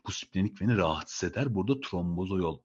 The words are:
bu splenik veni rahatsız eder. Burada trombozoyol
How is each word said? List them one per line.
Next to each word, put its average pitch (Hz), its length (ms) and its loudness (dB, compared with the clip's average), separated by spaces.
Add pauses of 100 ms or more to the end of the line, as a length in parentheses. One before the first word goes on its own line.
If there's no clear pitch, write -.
bu 104 40 -6
splenik - 500 -2
veni 110 160 4
rahatsız 82 540 0
eder. 123 240 -2
Burada 123 260 2
trombozoyol 87 840 -2